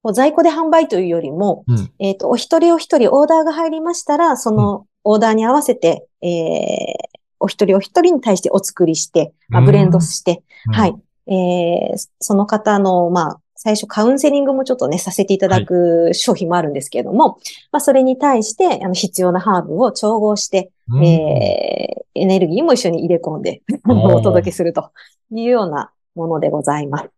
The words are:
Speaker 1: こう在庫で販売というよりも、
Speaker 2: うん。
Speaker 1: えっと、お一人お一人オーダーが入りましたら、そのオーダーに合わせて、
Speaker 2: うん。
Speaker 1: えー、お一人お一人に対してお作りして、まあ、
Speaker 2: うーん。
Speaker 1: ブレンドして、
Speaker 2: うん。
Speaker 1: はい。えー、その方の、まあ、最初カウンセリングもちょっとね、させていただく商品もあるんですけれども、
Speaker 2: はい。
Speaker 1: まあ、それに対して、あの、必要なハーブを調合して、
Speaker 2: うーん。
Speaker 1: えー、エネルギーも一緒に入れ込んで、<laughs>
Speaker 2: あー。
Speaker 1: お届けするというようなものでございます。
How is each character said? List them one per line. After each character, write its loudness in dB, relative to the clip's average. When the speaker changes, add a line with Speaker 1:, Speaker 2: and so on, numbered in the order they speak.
Speaker 1:
こ -4
う -2
在 2
庫 2
で 6
販 -2
売 4
と -2
い -2
う -
よ 0
り -8
も、 -2
Speaker 2:
う 0
ん。 -4
Speaker 1:
え -2
っ -6
と、 -4
お 2
一 0
人 4
お 2
一 -2
人 4
オ 4
ー 0
ダ 4
ー 0
が -2
入 -4
り -6
ま -4
し -12
た -2
ら、 2
そ -4
の -2
オ 2
ー 2
ダ 2
ー 2
に 0
合 2
わ 4
せ 0
て、 -2
Speaker 2:
う -6
ん。 -2
Speaker 1:
え -4
ー、 -18
お -2
一 0
人 4
お 2
一 -2
人 4
に -2
対 0
し -4
て -4
お 2
作 -2
り 2
し -6
て、 0
ま 0
あ、 6
Speaker 2:
う 6
ー 6
ん。 -
Speaker 1:
ブ 6
レ 6
ン 4
ド 4
し -4
て、 -2
Speaker 2:
う -4
ん。 -2
Speaker 1:
は 2
い。 -2
え -2
ー、 -12
そ -2
の 2
方 0
の、 2
ま 0
あ、 -6
最 -2
初 -6
カ -2
ウ 4
ン 0
セ 2
リ 0
ン 0
グ 0
も -2
ち -6
ょ 0
っ -6
と -4
ね、 -2
さ -8
せ -2
て -2
い -4
た 0
だ 0
く 2
商 0
品 -6
も -2
あ 0
る -4
ん -8
で -6
す -14
け -6
れ -4
ど -8
も、 4
Speaker 2:
は -18
い。 -20
Speaker 1:
ま -2
あ、 0
そ 2
れ 4
に 2
対 2
し -10
て、 0
あ -4
の、 -2
必 -6
要 2
な 0
ハ 0
ー -10
ブ -4
を 2
調 -2
合 0
し -6
て、 -4
Speaker 2:
う -2
ー 4
ん。 6
Speaker 1:
え 0
ー、 -4
エ 0
ネ 2
ル 2
ギ -2
ー 0
も 2
一 4
緒 -2
に -2
入 -4
れ 2
込 -6
ん -10
で、 -8
<laughs> -10
Speaker 2:
あ 0
ー。 4
Speaker 1:
お 4
届 2
け -6
す -6
る -2
と -6
い -8
う -2
よ 2
う -6
な -6
も -6
の -2
で -2
ご -4
ざ -2
い -6
ま -6
す。 -16